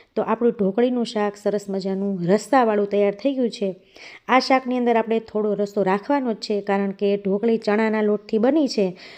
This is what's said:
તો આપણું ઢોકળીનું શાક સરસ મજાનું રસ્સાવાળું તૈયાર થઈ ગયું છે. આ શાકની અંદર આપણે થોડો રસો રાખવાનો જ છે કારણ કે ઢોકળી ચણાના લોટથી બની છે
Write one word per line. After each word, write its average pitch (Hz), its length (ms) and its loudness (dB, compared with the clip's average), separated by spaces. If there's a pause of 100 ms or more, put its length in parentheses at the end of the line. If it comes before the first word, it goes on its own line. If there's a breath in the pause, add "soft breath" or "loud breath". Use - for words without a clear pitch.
(140 loud breath)
તો - 80 -2
આપણું 226 380 0
ઢોકળીનું 233 540 0
શાક 208 200 -2 (100)
સરસ 202 260 -2
મજાનું 190 440 -4 (160)
રસ્સાવાળું 208 640 2
તૈયાર 202 280 2
થઈ 277 180 0
ગયું 233 180 0
છે. 196 120 -2 (580 loud breath)
આ 247 120 4
શાકની 254 420 0
અંદર 240 160 2
આપણે 220 220 0
થોડો 214 340 -4
રસો 202 380 -2
રાખવાનો 247 420 0
જ 208 140 -8
છે 214 140 -2
કારણ 196 400 -2
કે 202 160 2
ઢોકળી 202 480 0
ચણાના 214 440 0
લોટથી 208 360 0
બની 285 220 2
છે 202 200 0 (300 loud breath)